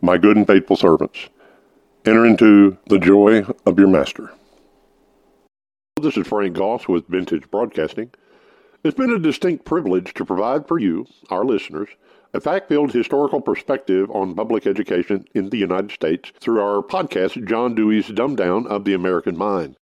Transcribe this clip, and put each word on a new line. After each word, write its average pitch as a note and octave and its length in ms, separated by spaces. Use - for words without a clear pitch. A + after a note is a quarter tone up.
my F2+ 160
good G#2 180
and G#2 120
faithful G2 280
servants. - 540
Enter A2+ 200
into G#2 520
the G2+ 120
joy G2+ 460
of F#2 140
your G2 80
master." D#2 440
This D3 160
is F#2+ 100
Frank G2+ 260
Goss G2 340
with F2 200
Vintage F2 420
Broadcasting. G#2+ 600
It's D#3 140
been C4 140
a A3+ 60
distinct E3 460
privilege F#2 520
to G2 100
provide A#2 420
for E3+ 100
you, F#2 280
our F#2+ 160
listeners, G2+ 420
a - 80
fact-filled D3 500
historical C#3 480
perspective G2 720
on F#2+ 240
public A2+ 320
education G2 560
in G2 160
the A#2+ 80
United F#3 340
States - 500
through E3+ 180
our G2+ 220
podcast, C3 680
John A#2 260
Dewey's G#2+ 340
Dumb A#2+ 280
Down G2+ 320
of G2+ 160
the G2 120
American F2+ 420
Mind G2+ 400